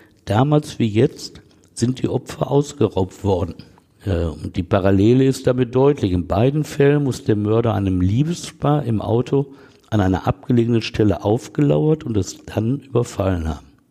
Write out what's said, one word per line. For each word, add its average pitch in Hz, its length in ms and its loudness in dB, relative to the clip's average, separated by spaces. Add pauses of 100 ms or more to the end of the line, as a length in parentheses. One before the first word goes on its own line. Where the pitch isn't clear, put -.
(260)
damals 147 540 0
wie 117 80 2
jetzt 113 540 -2 (340)
sind 127 260 -2
die - 80 0
Opfer - 400 -6
ausgeraubt 110 720 -2
worden. 87 300 0 (520)
Äh, 85 180 0
und 85 320 -8
die 90 80 -4
Parallele 101 640 4
ist 131 200 -2
damit 123 300 0
deutlich. 135 380 2
In 87 120 0
beiden 135 380 0
Fällen 143 400 2
muss 123 220 -4
der 110 100 2
Mörder 107 380 0
einem 98 260 0
Liebespaar 143 840 0
im 113 160 -2
Auto 123 460 0 (420)
an 110 100 0
einer 92 260 0
abgelegenen 120 560 0
Stelle 104 440 0
aufgelauert 151 800 0
und 117 100 -4
es - 300 -4
dann 117 340 -2
überfallen 95 720 -2
haben. - 180 -10 (240)